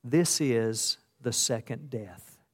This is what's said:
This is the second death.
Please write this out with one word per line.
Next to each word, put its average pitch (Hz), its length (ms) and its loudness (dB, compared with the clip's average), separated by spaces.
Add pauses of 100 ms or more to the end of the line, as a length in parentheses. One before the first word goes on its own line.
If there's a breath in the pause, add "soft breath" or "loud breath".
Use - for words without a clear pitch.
This 156 380 2
is 113 560 0 (240)
the 123 120 -2
second 120 580 -2
death. 101 480 -12 (140)